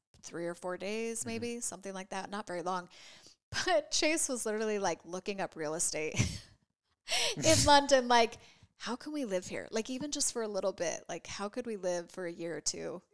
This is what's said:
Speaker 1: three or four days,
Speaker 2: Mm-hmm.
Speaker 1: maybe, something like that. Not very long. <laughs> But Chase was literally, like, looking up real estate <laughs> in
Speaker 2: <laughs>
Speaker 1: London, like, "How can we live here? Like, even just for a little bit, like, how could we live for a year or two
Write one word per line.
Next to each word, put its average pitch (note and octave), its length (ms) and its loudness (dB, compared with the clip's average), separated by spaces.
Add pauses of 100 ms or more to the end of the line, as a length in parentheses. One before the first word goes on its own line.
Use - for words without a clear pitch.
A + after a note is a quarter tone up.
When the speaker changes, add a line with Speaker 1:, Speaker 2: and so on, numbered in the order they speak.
(240)
Speaker 1:
three E3+ 220 -8
or E3+ 100 -4
four F3+ 200 -8
days, A3 460 -4
Speaker 2:
Mm-hmm. A#3 80 -8
Speaker 1:
maybe, A#3 320 -6
something F#3+ 320 -8
like F#3+ 160 -8
that. F#3+ 200 -6
Not G3+ 180 -6
very F3 160 -4
long. F3+ 300 -2
<laughs> - 60 -20 (680)
But D#4 260 4
Chase D#4 360 4
was B3 180 -2
literally, G#3+ 340 0
like, F3 260 0
looking F3+ 340 -6
up F3 160 -4
real D#3 200 -4
estate D#3 440 0
<laughs> - 1160 -2
in D#4 240 6
Speaker 2:
<laughs> C#4 40 6
Speaker 1:
London, C#4 420 8
like, A#3 300 6 (400)
"How A3 180 -4
can D4+ 180 -10
we D4 120 -2
live F#3 220 -2
here? - 240 -8
Like, A3 180 -2
even C4 220 -6
just C#4+ 220 0
for A#3 80 -2
a A3 60 -2
little G3 260 0
bit, E3+ 340 -4
like, - 200 -8
how G3+ 220 -6
could A#3 160 -8
we A3 120 -6
live F3 340 -2
for F#3 140 -8
a E3+ 60 -6
year E3+ 260 -6
or D3 40 -8
two E3 400 -4 (120)